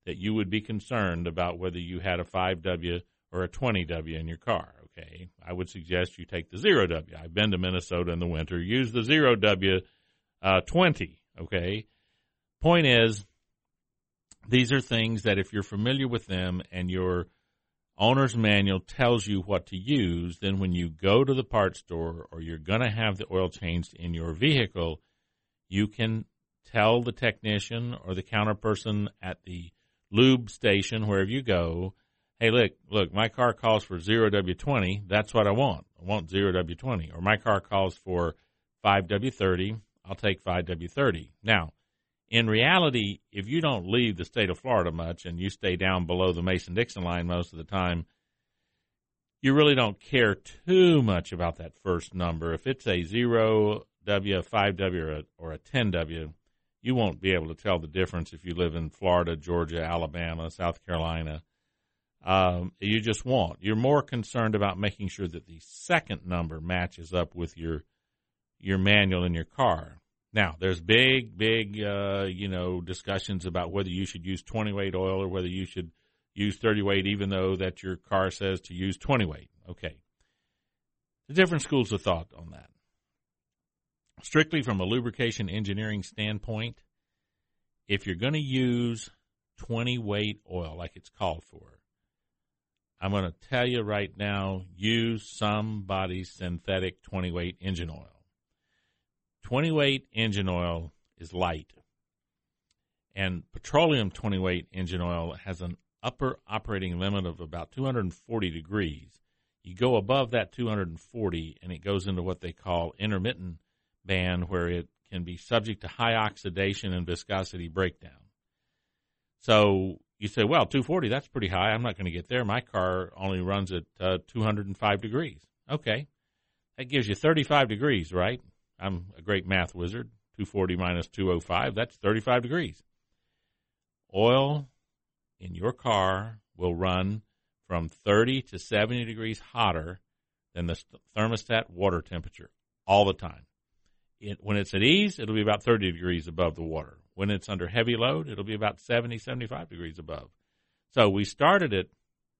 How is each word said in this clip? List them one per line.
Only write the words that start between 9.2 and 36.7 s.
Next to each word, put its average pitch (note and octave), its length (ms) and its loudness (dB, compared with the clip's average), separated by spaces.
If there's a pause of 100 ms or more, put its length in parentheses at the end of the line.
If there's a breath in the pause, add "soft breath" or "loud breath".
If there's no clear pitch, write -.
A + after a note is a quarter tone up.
W, F#2+ 460 4 (640)
uh, F#2+ 180 4
twenty, E3 580 2 (220)
okay? F#2+ 460 -4 (720)
Point E3+ 240 6
is, A2+ 400 6 (1200)
these A#2+ 240 4
are C3+ 100 2
things A2+ 420 -2
that G2+ 160 2
if F#2+ 120 -4
you're G2+ 120 -2
familiar B2+ 440 -2
with A#2+ 200 -4
them F#2 340 -2 (100)
and F2+ 200 -4
your F2+ 360 0 (680)
owner's A#2+ 400 4
manual G2+ 420 4
tells A#2+ 460 2
you G2+ 160 0
what F#2+ 260 -2
to F#2+ 100 -10
use, F2+ 600 0
then G2 200 0
when F#2+ 120 0
you F2 180 0
go F#2+ 340 4
to C3+ 100 2
the C3 100 0
parts G2+ 360 0
store E2 520 -8
or E2 100 -12
you're E2 160 -8
gonna G#2+ 340 0
have G#2+ 260 0
the G#2 140 -8
oil F#2 180 2
changed E2+ 460 -4
in E2+ 180 -6
your E2 200 -4
vehicle, F#2+ 680 0 (640)
you G2+ 200 2
can A2 380 -4 (460)
tell A2+ 300 6
the A#2+ 100 -2
technician A2+ 840 -2 (100)
or F#2 80 -4
the F#2 100 -4
counter G#2+ 320 0
person G#2 540 -2 (120)
at F#2 220 -10
the F2 280 -12 (400)
lube B2 380 6
station, G#2 580 0
wherever G2 220 2
you C3 120 -4
go, F2+ 520 0 (460)
"Hey, A2+ 120 4
look, A#2 220 4 (160)
look, G2 240 0
my A2 160 0
car B2 240 2
calls A2 300 2
for F2+ 160 -8
zero G#2+ 300 4
W F#2+ 240 0
twenty. G#2 540 0
That's G#2 260 0
what A2 140 4
I G2 40 4
want. A#2 360 0 (140)
I E2+ 40 -18
want F#2+ 240 -2
zero G2 220 2
W F2 240 0